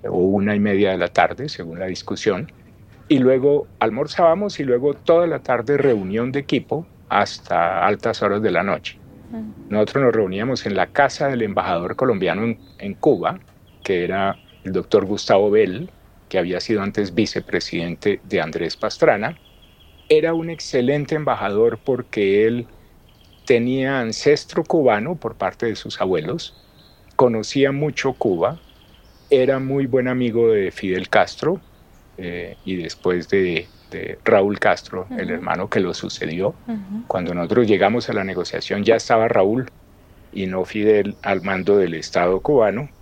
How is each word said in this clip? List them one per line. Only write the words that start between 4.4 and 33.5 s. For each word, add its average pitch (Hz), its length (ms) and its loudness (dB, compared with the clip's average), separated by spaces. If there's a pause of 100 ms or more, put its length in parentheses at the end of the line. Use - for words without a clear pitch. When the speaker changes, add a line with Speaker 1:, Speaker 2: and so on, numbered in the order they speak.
Speaker 1:
y 143 60 -4
luego 127 280 0
toda 170 340 4
la 143 120 -2
tarde 120 380 0
reunión 117 560 0
de 143 60 -2
equipo 139 460 -4 (220)
hasta 90 800 0
altas - 340 -2
horas 101 200 0
de 104 100 2
la 87 120 0
noche. - 340 -4 (340)
Speaker 2:
Ujú. 226 140 -10 (240)
Speaker 1:
Nosotros 107 340 0
nos 120 100 4
reuníamos 110 520 -2
en 101 100 -2
la 92 120 0
casa 143 420 2
del 123 140 -2
embajador 90 520 -2
colombiano 95 480 0
en, 117 160 -4 (200)
en 101 160 -10
Cuba, 120 440 0 (420)
que 90 220 -2
era 98 320 -2 (300)
el 95 80 -8
doctor 95 320 2
Gustavo 101 460 2
Bell, 104 380 0 (380)
que 92 100 -4
había 90 220 -2
sido 107 220 -2
antes 98 340 -4
vicepresidente 87 1120 -2
de 92 140 -2
Andrés 80 340 -6
Pastrana. 135 640 0 (720)
Era 156 240 4
un 165 160 -4
excelente 147 680 -2
embajador 117 680 0
porque 107 640 2
él 117 220 0 (880)
tenía 131 440 0
ancestro 143 640 0
cubano 135 520 2
por 113 200 -8
parte 95 300 -4
de 107 100 -2
sus - 240 -12
abuelos, 92 560 -4 (640)
conocía 135 560 2
mucho 139 400 -2
Cuba, 104 480 0 (680)
era 131 300 4
muy 135 280 -2
buen 127 200 0
amigo 117 460 2
de 98 180 0
Fidel 92 380 -4
Castro, 139 500 0 (580)
eh, 87 460 -10
y 92 140 -6
después 87 500 -4
de, 90 400 0 (220)